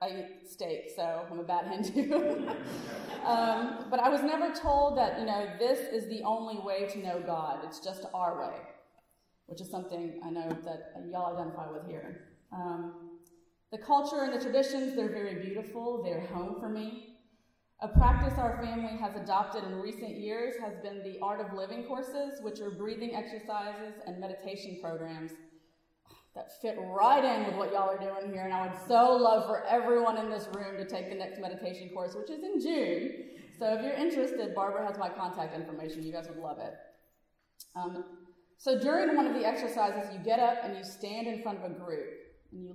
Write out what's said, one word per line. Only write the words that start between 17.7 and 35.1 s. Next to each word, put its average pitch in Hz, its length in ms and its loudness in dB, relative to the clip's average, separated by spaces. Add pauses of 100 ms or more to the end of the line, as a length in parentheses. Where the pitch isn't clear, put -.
A - 60 -4
practice 240 500 8
our 226 240 2
family 226 360 -4
has 208 180 -4
adopted 202 480 0
in 190 140 -6
recent 214 380 -8
years 226 460 -4
has 208 100 -6 (100)
been 196 200 -8
the 190 180 -10
Art 208 200 -2
of 185 120 -6
Living 196 320 -6
courses, 269 560 -6
which 214 200 -8
are 202 100 -4
breathing 220 440 -6
exercises 214 800 -6 (120)
and 180 120 -8
meditation 190 600 -8
programs 160 520 -6 (1040)
that - 280 -12
fit 220 180 -2
right 202 420 8
in 220 240 4
with 185 100 -2
what 196 160 0
y'all 196 180 4
are 190 80 -2
doing 196 340 -4
here, 185 120 -4
and 190 100 -2
I 185 120 0
would 185 120 -6 (100)
so 247 280 10
love 226 300 6
for 208 200 0
everyone 233 500 6
in 220 140 -2
this 202 240 -4
room 196 240 -6
to 196 80 -4
take 196 240 -6
the 196 40 -6
next 190 240 -8
meditation 180 520 -8
course, 180 240 -4
which 208 160 -6
is 311 120 -6
in 370 180 0
June. 285 520 0 (460)
So 220 160 2
if 220 80 0
you're 277 100 0
interested, 262 600 0
Barbara 196 320 0
has 196 100 -2
my 185 140 -2